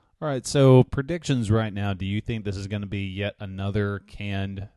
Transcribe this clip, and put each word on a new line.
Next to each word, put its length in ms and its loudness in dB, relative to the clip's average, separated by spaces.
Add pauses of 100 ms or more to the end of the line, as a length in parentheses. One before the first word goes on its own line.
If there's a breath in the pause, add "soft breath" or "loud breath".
(220 soft breath)
All 60 -4
right, 180 -4
so 380 8
predictions 680 -2
right 240 0
now. 200 -4
Do 120 -6
you 140 -2
think 240 -6
this 140 -6
is 100 -8
gonna 200 -6
be 180 -6
yet 340 -6
another 600 -4
canned 760 -6